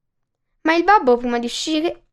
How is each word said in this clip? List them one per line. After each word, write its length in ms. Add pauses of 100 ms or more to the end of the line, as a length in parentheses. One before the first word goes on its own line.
(640)
Ma 100
il 100
babbo, 320
prima 240
di 60
uscire, 680